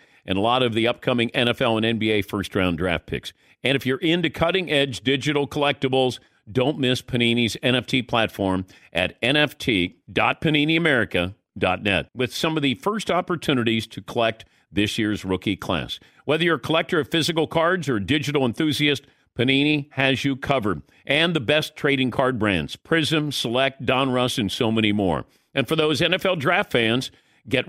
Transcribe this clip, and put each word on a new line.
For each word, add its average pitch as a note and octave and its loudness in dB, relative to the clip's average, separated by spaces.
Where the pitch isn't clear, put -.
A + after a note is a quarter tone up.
and F#2+ -2
a - 0
lot A#2+ 2
of A#2+ 0
the A2 2
upcoming A#2+ 0
N B2 0
F A#2+ -2
L A#2 2
and A2 0
N A2+ 0
B G#2+ 0
A G#2+ 2
first-round F#2 -2
draft E2+ -2
picks. - -8
And C3 0
if A#2+ -6
you're B2+ -2
into E3 0
cutting-edge D#3 0
digital C#3 0
collectibles, C3 0
don't B2+ 0
miss B2+ 0
Panini's A#2+ 0
N B2 2
F B2 0
T C3 -2
platform G2+ 0
at F2+ -2
N C3 2
F D3+ 0
T F2+ 0
dot A2 0
panini D#3 2
america G#2+ 0
dot F#2 0
net F#2+ 0
with B2 -4
some D#3+ -2
of D3+ -2
the C3+ 0
first G#3 -4
opportunities C#3 0
to - -16
collect A2+ -2
this G2+ 0
year's G#2+ -2
rookie F#2+ -2
class. D#2 -6
Whether D#3+ 0
you're E3 2
a - -2
collector E3+ -2
of C#3+ -2
physical D#3+ 0
cards E3 0
or B2 0
a G2 -4
digital C#3+ 0
enthusiast, D3 0
Panini C#3 2
has C3+ 0
you C#3 0
covered. G#2 -2
And E3 2
the D#3+ 0
best D3 0
trading C3+ 0
card B2+ 0
brands, F#2+ 0
Prism, D3+ 0
Select, C3 -2
Donruss, B2+ 0
and G2+ 0
so A#2 0
many A2 4
more. F2+ 0
And C3+ 0
for - -2
those D#3 2
N E3 2
F F#3 0
L F#3 2
draft F3 0
fans, A#2+ 2
get B2+ 0